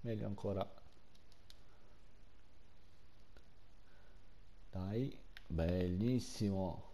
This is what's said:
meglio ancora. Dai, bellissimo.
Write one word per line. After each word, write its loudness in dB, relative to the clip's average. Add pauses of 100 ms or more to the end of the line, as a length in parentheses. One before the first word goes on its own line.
meglio 2
ancora. 2 (4000)
Dai, 2 (300)
bellissimo. 6 (100)